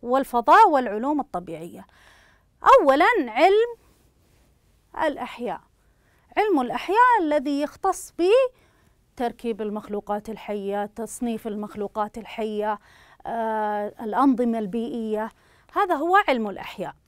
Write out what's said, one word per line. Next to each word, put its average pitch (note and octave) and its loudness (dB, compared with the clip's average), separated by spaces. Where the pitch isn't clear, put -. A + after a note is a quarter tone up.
والفضاء C4+ 6
والعلوم C4 0
الطبيعية. F3 -10
أولا D#4 4
علم G4+ 2
الأحياء، A#3+ -6
علم F#4+ 2
الأحياء G#4+ 2
الذي D4 -2
يختص - -6
بتركيب A#3 -6
المخلوقات G#3 -8
الحية، G#3 -6
تصنيف A3+ -8
المخلوقات G#3 -8
الحية، G#3+ -6
آه، G#3+ -4
الأنظمة A#3+ 2
البيئية، A3 -6
هذا F4+ 0
هو E4 0
علم A#3 0
الأحياء. F3 -12